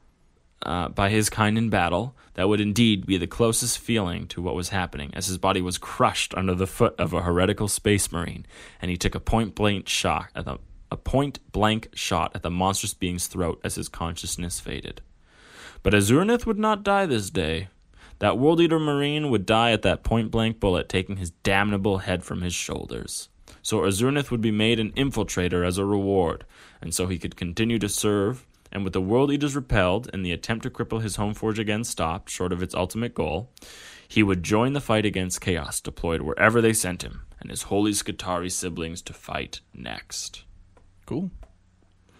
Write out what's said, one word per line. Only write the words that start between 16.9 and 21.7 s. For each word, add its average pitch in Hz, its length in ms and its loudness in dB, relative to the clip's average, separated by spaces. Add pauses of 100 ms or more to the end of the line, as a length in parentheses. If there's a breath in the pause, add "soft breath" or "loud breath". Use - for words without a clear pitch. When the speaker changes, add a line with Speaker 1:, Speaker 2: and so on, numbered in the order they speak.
Speaker 1:
this 110 240 0
day. 85 380 -2 (520 loud breath)
That 98 180 2
World 160 220 6
Eater 165 180 6
Marine 147 520 0
would 104 140 2
die 117 280 4
at 107 100 2
that 90 220 2
point-blank 113 560 0
bullet, 90 280 2
taking 95 280 -2
his 90 140 -6 (120)
damnable 101 560 2